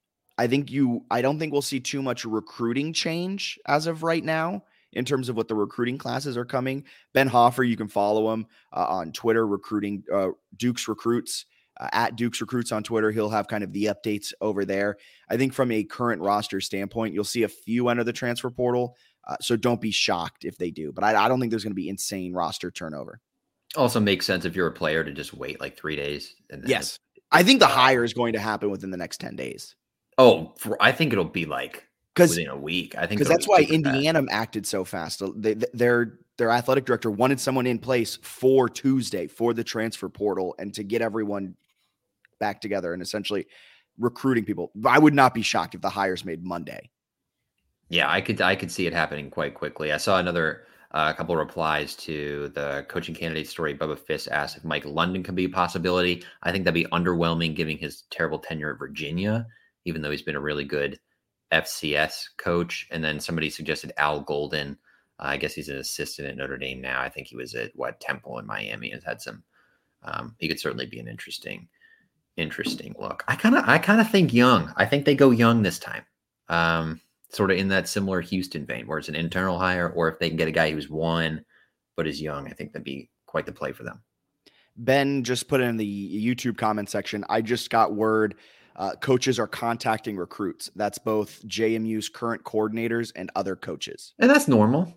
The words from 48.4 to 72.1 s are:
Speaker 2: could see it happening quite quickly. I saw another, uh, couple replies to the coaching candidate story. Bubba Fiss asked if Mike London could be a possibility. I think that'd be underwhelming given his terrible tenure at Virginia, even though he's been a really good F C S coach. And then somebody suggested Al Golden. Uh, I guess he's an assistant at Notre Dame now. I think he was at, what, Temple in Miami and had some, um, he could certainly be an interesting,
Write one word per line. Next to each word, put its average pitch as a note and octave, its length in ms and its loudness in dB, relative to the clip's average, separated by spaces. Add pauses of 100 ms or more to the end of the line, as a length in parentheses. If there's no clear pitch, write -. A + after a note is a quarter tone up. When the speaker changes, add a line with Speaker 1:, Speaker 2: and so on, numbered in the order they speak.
Speaker 2:
could E2+ 160 -6
see F2+ 160 -2
it E2 60 -2
happening D2+ 360 -2
quite D2 260 -4
quickly. D2+ 360 -6
I D2 60 0
saw F#2+ 220 2
another, E2+ 440 -2 (280)
uh, D#2 220 0
couple E2 220 -4
replies D2+ 640 -2
to D2 520 -8
the C#2+ 380 -6
coaching E2+ 280 -8
candidate D#2 320 -6
story. D2+ 280 -6
Bubba D2+ 220 -4
Fiss - 300 -6
asked C#2+ 300 -4
if - 60 -18
Mike D2+ 220 -6
London F2 380 -2
could F#2 120 -8
be F#2 100 0
a F2+ 40 -2
possibility. F2+ 760 0 (200)
I F2 80 0
think F#2 140 -2
that'd F2 80 4
be E2+ 180 0
underwhelming E2+ 640 2
given D#2 220 -4
his - 320 -10
terrible D#2 300 -2
tenure D2+ 340 -6
at - 60 -14
Virginia, E2 640 -4 (400)
even D#2+ 160 -6
though D2 100 -6
he's D2 100 -6
been D2+ 140 -6
a C#2 40 -6
really D2 260 -4
good C#2+ 340 -4 (520)
F D#2+ 160 2
C D2 280 -4
S - 420 -2
coach. F2 540 -2
And D#2+ 120 -6
then D2+ 160 -2
somebody D#2+ 300 -4
suggested D2+ 480 -8
Al D2 240 0
Golden. D2 560 -4 (420)
Uh, - 80 -10
I C#2+ 100 -2
guess - 160 -4
he's D2+ 160 -10
an C#2 80 -8
assistant C#2 500 -10
at C2+ 100 -12
Notre C2+ 200 -8
Dame C2 220 -10
now. C2 220 -6
I B1+ 80 -6
think C2+ 180 -14
he A#1+ 80 -20
was B1 200 -12
at, A#1 200 -8
what, B1 240 -8
Temple A#1+ 400 -10
in G#1 60 -14
Miami G#1 460 -10
and - 120 -14
had - 180 -10
some, G#1+ 220 -14 (600)
um, - 340 -10
he D#2+ 100 -6
could D#2 120 -4
certainly B1+ 260 -6
be A#1 140 -14
an A1+ 80 -12
interesting, - 600 -14 (680)